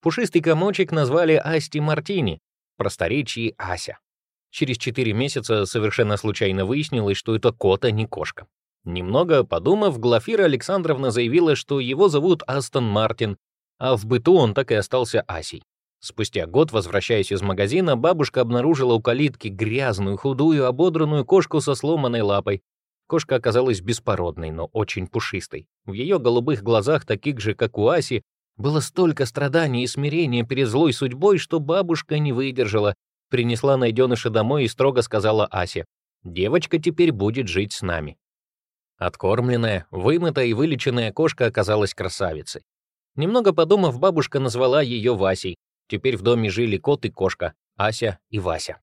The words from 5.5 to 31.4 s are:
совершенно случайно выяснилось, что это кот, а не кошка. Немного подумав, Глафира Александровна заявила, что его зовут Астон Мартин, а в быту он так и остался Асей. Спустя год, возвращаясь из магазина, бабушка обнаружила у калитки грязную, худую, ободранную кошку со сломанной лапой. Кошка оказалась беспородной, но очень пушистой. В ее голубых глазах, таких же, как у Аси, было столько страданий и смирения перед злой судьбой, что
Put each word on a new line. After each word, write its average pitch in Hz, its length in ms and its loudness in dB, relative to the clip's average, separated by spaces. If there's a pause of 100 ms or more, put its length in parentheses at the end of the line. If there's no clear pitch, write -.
совершенно 104 500 0
случайно 98 500 -2
выяснилось, 117 520 -2
что 113 180 -4
это 110 160 2
кот, 98 320 0
а 120 80 4
не 107 140 -2
кошка. - 420 -10 (380)
Немного 113 580 2
подумав, 151 560 0
Глафира 120 440 2
Александровна 151 680 0
заявила, 135 440 2
что 139 260 -4
его 135 260 2
зовут 160 400 2
Астон 131 380 -2
Мартин, 107 500 0 (440)
а 127 180 0
в 104 80 -6
быту 123 300 4
он 120 180 4
так 135 180 0
и 113 40 2
остался 113 520 0
Асей. 80 360 -10 (360)
Спустя - 460 -6
год, 135 260 2
возвращаясь 98 600 0
из 98 100 -2
магазина, 107 560 0
бабушка 147 440 0
обнаружила 123 520 2
у 113 80 2
калитки 123 460 -2
грязную, 104 680 -2
худую, 139 500 2
ободранную 151 580 0
кошку 170 360 2
со 143 120 0
сломанной 135 480 -2
лапой. 101 400 0 (460)
Кошка 156 300 -2
оказалась 117 440 2
беспородной, 87 680 -4
но 80 200 -8
очень 98 360 -4
пушистой. - 600 -8 (180)
В 101 80 -12
ее 156 260 -2
голубых 120 420 2
глазах, 117 440 2
таких 120 340 -4
же, 101 160 -2
как 110 240 -2
у 107 80 4
Аси, 135 340 0 (340)
было 143 260 -2
столько 160 440 0
страданий 139 580 0
и 127 40 -4
смирения 139 580 -2
перед 131 220 0
злой 135 260 2
судьбой, 143 460 2
что 165 200 -4